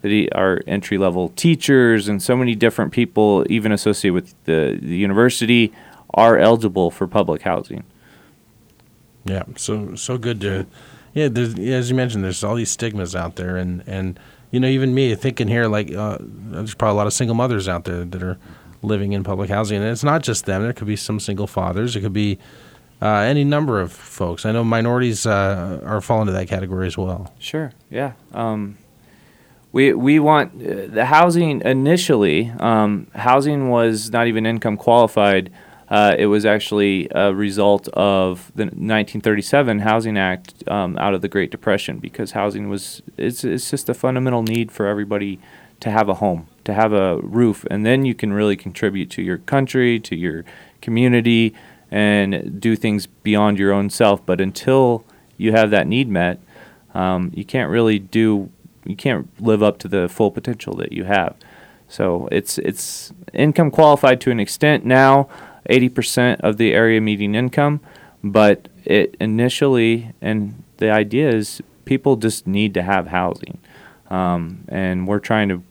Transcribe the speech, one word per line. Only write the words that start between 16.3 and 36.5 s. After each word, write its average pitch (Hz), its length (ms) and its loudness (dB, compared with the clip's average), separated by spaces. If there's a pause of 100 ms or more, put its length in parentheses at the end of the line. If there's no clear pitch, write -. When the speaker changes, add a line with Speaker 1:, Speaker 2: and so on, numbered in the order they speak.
Speaker 2:
probably 107 180 0
a 104 40 0
lot 104 100 0
of 104 60 -4
single 117 220 -2
mothers 113 340 -2
out 87 160 -6
there 87 200 -8
that 90 180 -10
are 92 160 -6 (440)
living 101 300 -2
in 98 120 -4
public 98 240 -4
housing, 104 300 -2
and 101 80 -2
it's 117 180 -4
not 147 180 0
just 113 220 -4
them. 95 180 -2
There 120 100 -4
could 107 140 -10
be 107 100 -4
some 107 220 -6
single 101 280 -6
fathers. 101 500 -4
It 101 60 -6
could 98 100 -4
be, 104 260 -2 (640)
uh, 107 200 0
any 139 220 2
number 143 380 0
of 90 120 -6
folks. - 520 -8
I 110 80 0
know 117 100 0
minorities, 117 640 0
uh, 98 580 -2
are 101 160 -4
fall 110 200 0
into 104 140 0
that 92 140 -4
category 92 380 -6
as 85 120 -6
well. 90 400 -6
Speaker 1:
Sure, 156 340 -8 (180)
yeah. 131 220 -6 (200)
Um, 107 440 -6 (960)
we, 135 220 4
we 139 240 4
want, 147 440 2
uh, 95 240 -8
the 110 200 -2
housing 160 560 4
initially, 123 1000 2
um, 107 540 2
housing 135 560 2
was 110 400 0
not 117 160 0
even 110 200 0
income 113 300 -2
qualified. 104 720 4 (380)
Uh, 104 300 4
it 104 80 2
was 104 200 2
actually 101 640 0